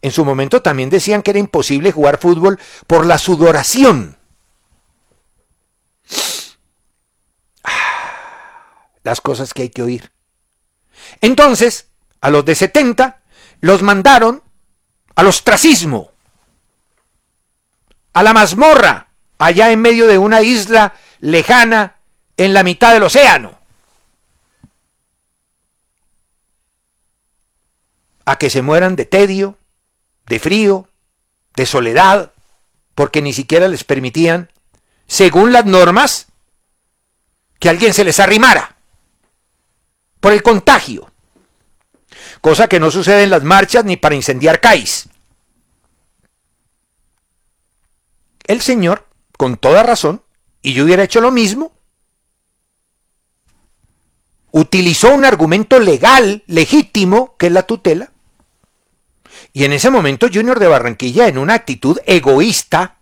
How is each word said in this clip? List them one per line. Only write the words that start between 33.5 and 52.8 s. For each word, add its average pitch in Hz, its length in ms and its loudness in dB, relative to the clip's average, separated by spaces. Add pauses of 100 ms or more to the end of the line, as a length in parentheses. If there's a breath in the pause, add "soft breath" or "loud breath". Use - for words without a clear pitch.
les 165 160 -6
permitían, 160 680 -4 (560)
según 185 440 2
las 240 140 4
normas, 185 640 2 (1300)
que 170 100 -2
alguien 180 240 0
se 208 100 0
les 170 160 -2
arrimara 202 580 2 (1400)
por 202 140 0
el 208 80 0
contagio, 185 720 0 (1300 loud breath)
cosa 160 300 2
que 175 100 0
no 156 120 0
sucede 190 320 0
en 196 60 0
las 165 140 0
marchas 196 420 2
ni 185 120 -6
para 151 180 -2
incendiar 139 460 -2
cais. 185 480 -2 (3250)
El 226 160 -4
señor, 208 460 -2 (300)
con 127 200 -4
toda 170 260 2
razón, 214 400 -2 (380)
y 135 120 -6
yo 135 120 0
hubiera 180 180 2
hecho 226 180 0
lo 247 100 0
mismo, 240 420 -4 (2750)